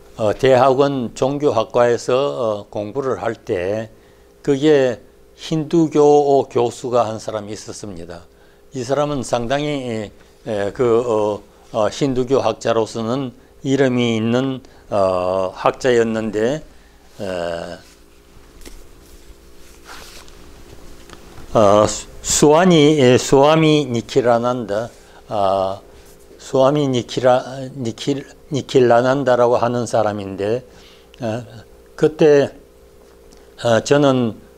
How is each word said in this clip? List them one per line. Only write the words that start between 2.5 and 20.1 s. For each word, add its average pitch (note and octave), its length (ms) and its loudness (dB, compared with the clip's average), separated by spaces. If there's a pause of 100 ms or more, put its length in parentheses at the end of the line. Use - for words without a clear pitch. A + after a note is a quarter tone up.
공부를 G#2+ 520 -6
할 A2+ 140 -6
때 G#2+ 540 -6 (520)
그게 C#3 600 2 (340)
힌두교 D3 1120 2
교수가 A#2+ 580 -2
한 A2 120 -8
사람이 G#2 340 -8
있었습니다. F2 720 -14 (480)
이 C3 100 -8
사람은 C#3 400 -2
상당히, B2 880 -4 (340)
에, G2+ 280 -4
그, A#2 340 2
어, G#2+ 340 -2 (300)
어, G#2+ 160 0
힌두교 B2+ 540 -2
학자로서는 A2+ 880 -4 (320)
이름이 B2 540 0
있는, B2 440 -2 (280)
어, F#2 640 0
학자였는데, A2+ 1080 -2 (580)
에, F2 560 -8 (3750)